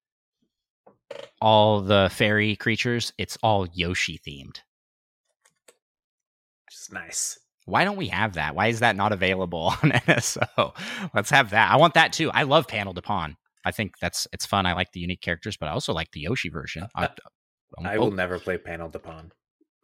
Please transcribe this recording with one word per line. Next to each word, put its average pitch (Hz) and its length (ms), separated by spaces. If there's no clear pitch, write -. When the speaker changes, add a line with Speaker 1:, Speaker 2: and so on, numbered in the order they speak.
Speaker 1:
all 107 400
the 95 320
fairy 107 420
creatures, 117 600
it's - 240
all 101 320
Yoshi 87 460
themed. 69 400
Speaker 2:
Which - 120
is - 120
nice. - 480
Speaker 1:
Why 113 200
don't 202 120
we 156 120
have 95 260
that? 76 180
Why 95 140
is 117 140
that 117 140
not 101 160
available 92 680
<laughs> - 40
on - 120
N 123 120
S - 320
O? 98 160
Let's 104 160
have 135 180
that. 104 220
I 117 60
want 165 180
that 160 180
too. 156 160
I 127 140
love 147 240
Panel 101 260
de 87 80
Pon. 80 340
I 92 60
think 101 260
that's, - 340
it's - 140
fun. 98 220
I 90 60
like 90 180
the 92 80
unique 87 220
characters, 92 360
but 76 120
I - 20
also 110 200
like 82 200
the - 80
Yoshi 87 300
version. 78 440
I, - 120
Speaker 2:
Uh, - 40
Speaker 1:
I'm 85 80
Speaker 2:
I 101 100
will 113 100
Speaker 1:
both. 101 80
Speaker 2:
never 90 240
play 90 180
Panel 85 300
de 82 120
Pon 80 340